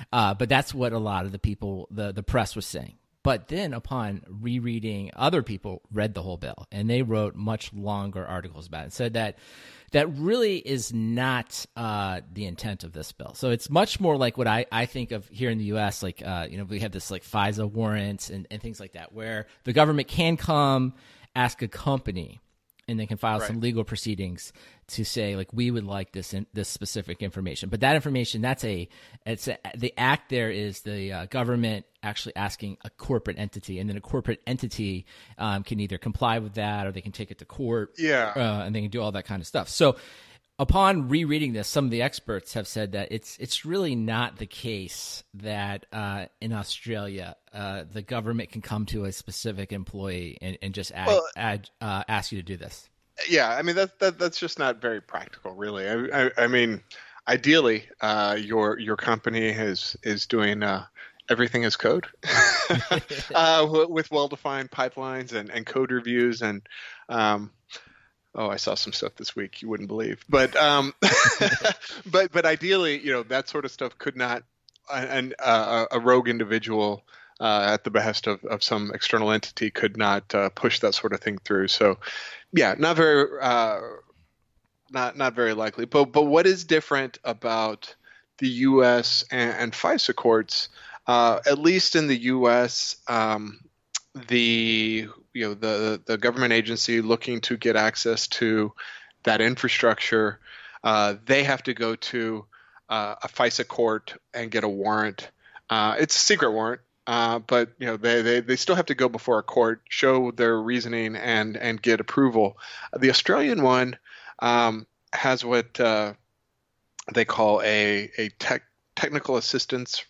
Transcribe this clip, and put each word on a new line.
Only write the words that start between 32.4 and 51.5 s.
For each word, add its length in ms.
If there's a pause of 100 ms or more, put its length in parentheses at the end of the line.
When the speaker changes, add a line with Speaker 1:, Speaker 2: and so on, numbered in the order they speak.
Speaker 1:
a 60
corporate 480
entity, 400
and 100
then 80
a 60
corporate 460
entity, 580 (320)
um, 240
can 180
either 200
comply 400
with 160
that 320
or 40
they 100
can 100
take 180
it 80
to 80
court. 540
Speaker 2:
Yeah. 360
Speaker 1:
Uh, 300
and 80
they 80
can 80
do 140
all 80
that 140
kind 140
of 60
stuff. 240
So 280 (600)
upon 500
rereading 460
this, 140
some 180
of 60
the 100
experts 520
have 140
said 260
that 180
it's, 260
it's 280
really 300
not 420
the 100
case 760 (120)
that, 580
uh, 320 (160)
in 100
Australia, 840 (180)
uh, 360
the 120
government 500
can 120
come 240
to 180
a 60
specific 600
employee 680
and, 220
and 100
just 200
add, 140
Speaker 2:
Well, 180 (100)
Speaker 1:
add, 340 (100)